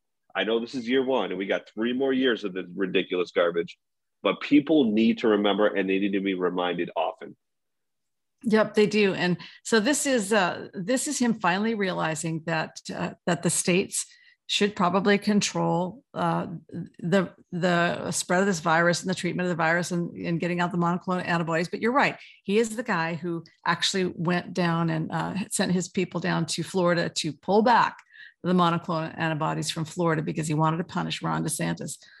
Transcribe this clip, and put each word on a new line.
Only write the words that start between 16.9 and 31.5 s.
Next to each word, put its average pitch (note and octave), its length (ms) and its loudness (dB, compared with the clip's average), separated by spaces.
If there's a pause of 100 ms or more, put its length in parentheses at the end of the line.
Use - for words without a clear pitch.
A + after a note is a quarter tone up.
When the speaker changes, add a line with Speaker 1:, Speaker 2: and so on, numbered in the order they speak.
Speaker 2:
the, F3 340 0 (180)
the F3 600 2
spread - 280 0
of G3+ 60 4
this F#3 140 0
virus E3+ 420 2
and F#3 80 -6
the F3+ 60 0
treatment F3 300 -4
of F3+ 40 -2
the F3 60 -2
virus E3 360 0
and, F3 240 -4
and F3 240 -4
getting F3 220 -2
out F3 100 0
the F3+ 60 -2
monoclonal F3 480 0
antibodies. E3+ 420 0
But G3 140 -8
you're A3 100 0
right. B3 240 2 (280)
He G3+ 160 2
is A3 160 0
the A#3 80 -6
guy E3+ 320 -2
who E3+ 280 -6 (220)
actually F3+ 500 0
went F3 380 -2
down E3+ 380 2
and, D#3+ 200 -4
uh, E3+ 220 -4 (160)
sent F#3 220 0
his F3 180 0
people F3 320 -4
down E3+ 240 0
to E3 180 -6
Florida F3 460 0
to D3+ 240 -6
pull G#3 300 2
back A3 340 2 (460)
the F3 100 2
monoclonal E3+ 640 0
antibodies D#3 540 -2
from E3 120 -4
Florida D#3+ 380 0
because D#3 260 -4
he D#3 60 0
wanted D#3+ 240 4
to F3+ 60 -4
punish E3 400 -6
Ron D#3+ 200 -2
DeSantis. E3+ 540 -4 (220)